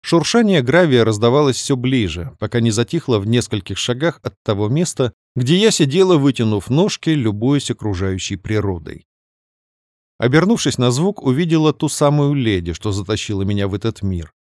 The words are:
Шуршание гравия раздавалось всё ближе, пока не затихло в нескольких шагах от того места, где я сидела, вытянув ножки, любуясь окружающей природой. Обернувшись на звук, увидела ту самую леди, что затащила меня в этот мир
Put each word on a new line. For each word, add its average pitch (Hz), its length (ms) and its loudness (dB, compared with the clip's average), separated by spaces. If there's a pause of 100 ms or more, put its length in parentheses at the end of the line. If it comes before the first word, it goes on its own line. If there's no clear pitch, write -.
Шуршание 185 600 2
гравия 131 420 4
раздавалось 120 540 2
всё - 180 -2
ближе, 117 640 -2
пока 117 220 -2
не 117 100 2
затихло 117 480 0
в 98 80 -4
нескольких 110 500 -2
шагах 135 460 -4
от - 180 -8
того 107 280 -2
места, 139 420 -2 (240)
где 123 220 2
я 208 140 4
сидела, 180 440 2
вытянув 120 540 0
ножки, 165 400 0
любуясь 127 600 -2
окружающей 98 680 -4
природой. 101 680 -6 (1120)
Обернувшись 156 600 2
на 123 140 2
звук, 165 320 -2
увидела 156 500 2
ту 156 160 -2
самую 147 460 2
леди, 98 360 0
что 98 220 -6
затащила 101 480 -4
меня 101 260 -2
в 95 60 -4
этот 110 280 -6
мир 92 300 -6 (120)